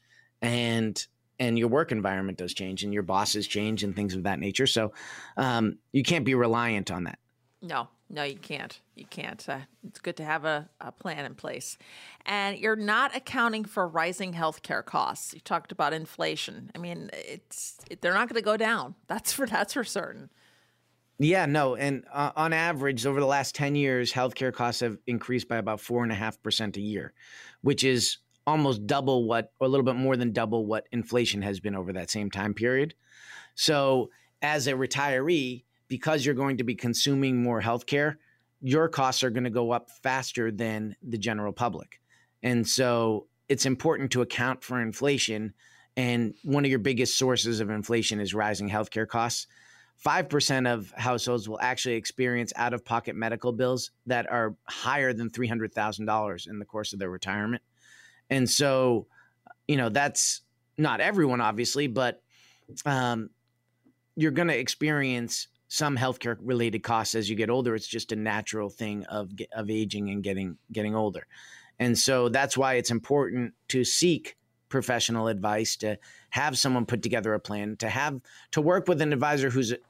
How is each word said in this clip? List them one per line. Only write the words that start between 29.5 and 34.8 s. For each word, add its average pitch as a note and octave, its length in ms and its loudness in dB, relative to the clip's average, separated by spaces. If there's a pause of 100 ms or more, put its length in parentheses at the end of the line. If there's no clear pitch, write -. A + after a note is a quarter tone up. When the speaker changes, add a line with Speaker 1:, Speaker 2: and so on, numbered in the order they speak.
Speaker 1:
or C3 80 4
a C3 40 2
little C3+ 160 4
bit B2+ 100 2
more C3 200 2
than A#2+ 160 0
double A2+ 340 0
what G#2+ 260 -2
inflation A2+ 480 0
has G2 200 -2
been G2+ 140 -4
over F#2+ 200 -4
that F2+ 160 -6
same G#2 200 -4
time G2+ 220 -2
period. B2+ 420 0 (600)
So C#3 560 4 (320)
as D3 240 2
a C#3 60 2
retiree, C3 920 0 (220)